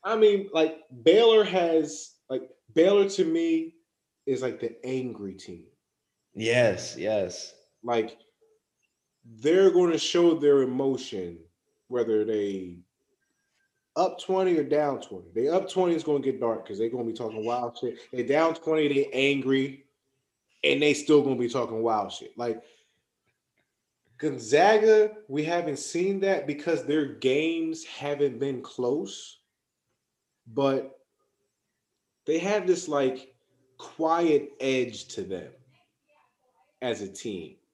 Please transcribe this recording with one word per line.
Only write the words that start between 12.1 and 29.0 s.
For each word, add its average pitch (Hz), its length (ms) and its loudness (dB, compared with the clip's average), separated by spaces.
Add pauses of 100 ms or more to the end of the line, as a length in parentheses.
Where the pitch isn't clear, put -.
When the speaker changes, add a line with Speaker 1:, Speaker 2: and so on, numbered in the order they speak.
Speaker 1:
they 98 540 -4 (1160)
up 180 240 0
twenty 185 380 0
or 147 60 0
down 143 380 0
twenty. 90 320 -16
They 117 140 -2
up 185 220 -2
twenty, 180 260 0
it's 156 80 -4
gonna 147 160 0
get 127 200 -2
dark 113 280 -4
'cause 101 100 -10
they 113 120 -2
gonna 123 160 -6
be 110 80 -6
talking 110 320 -8
wild 120 320 -4
shit. 117 200 -6 (140)
They 123 120 -4
down 156 320 2
twenty, 156 320 0
they 139 240 0
angry, 135 760 0 (760)
and 139 180 2
they 147 120 4
still 147 300 4
gonna 131 120 0
be 120 140 -2
talking 113 320 -4
wild 107 300 -2
shit. - 260 -18
Like, 117 240 -6 (1600)
Gonzaga, 202 960 4 (160)
we 143 160 -4
haven't 160 340 -2
seen 190 440 -2
that 190 260 0
because 151 380 -4
their 147 200 0
games 156 800 -2
haven't 143 540 -4
been 135 220 -4
close, - 800 -6 (1080)